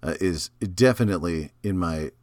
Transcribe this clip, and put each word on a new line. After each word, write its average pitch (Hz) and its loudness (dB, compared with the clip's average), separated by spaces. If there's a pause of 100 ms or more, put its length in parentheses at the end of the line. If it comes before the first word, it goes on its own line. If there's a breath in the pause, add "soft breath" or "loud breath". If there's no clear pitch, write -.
uh, 90 -4
is 87 -2 (240)
definitely 87 2 (100)
in 98 0
my 80 -2 (120)